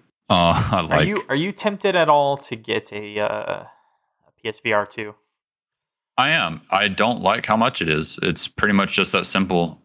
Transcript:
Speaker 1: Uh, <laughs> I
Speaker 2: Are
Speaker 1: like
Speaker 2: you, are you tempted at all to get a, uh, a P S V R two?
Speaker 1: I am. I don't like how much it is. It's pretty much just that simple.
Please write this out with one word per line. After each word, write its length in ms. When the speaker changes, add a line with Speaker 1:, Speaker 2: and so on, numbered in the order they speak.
Speaker 1:
Uh, 380
<laughs> 40
I 60
Speaker 2:
Are 60
Speaker 1:
like 240
Speaker 2:
you, 200
are 80
you 160
tempted 440
at 120
all 300
to 180
get 360
a, 280
uh, 440
a 40
P 80
S 120
V 120
R 140
two? 280
Speaker 1:
I 140
am. 320
I 160
don't 320
like 260
how 100
much 240
it 80
is. 340
It's 260
pretty 260
much 200
just 180
that 120
simple. 600